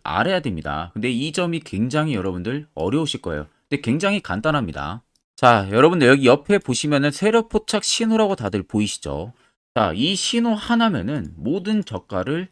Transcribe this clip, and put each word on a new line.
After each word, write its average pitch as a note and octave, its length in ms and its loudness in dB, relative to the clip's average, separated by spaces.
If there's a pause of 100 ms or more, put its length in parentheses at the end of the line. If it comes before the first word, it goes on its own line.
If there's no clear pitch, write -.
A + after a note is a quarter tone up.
알아야 F#3 380 0
됩니다. D#2+ 520 -6
근데 G#2+ 180 -4
이 C3 220 -2
점이 E3+ 280 -2
굉장히 C3 540 -2
여러분들 G2 600 -4
어려우실 B2+ 480 -2
거예요. D2+ 240 -6 (220)
근데 C#3+ 120 -4
굉장히 F#3+ 400 0
간단합니다. G#2 800 -4 (340)
자, A2+ 340 6
여러분들 C#3+ 380 6
여기 C3+ 180 6
옆에 D3 320 4
보시면은 C#3+ 540 0
세력 A3 360 0
포착 G#3 360 -2
신호라고 A3 500 2
다들 G2 300 -2
보이시죠? G2 680 -4 (420)
자, G2+ 200 2
이 D#3+ 220 -2
신호 A#3 360 0
하나면은 D3+ 840 -2
모든 F#3+ 480 -2
저가를, B2 680 -6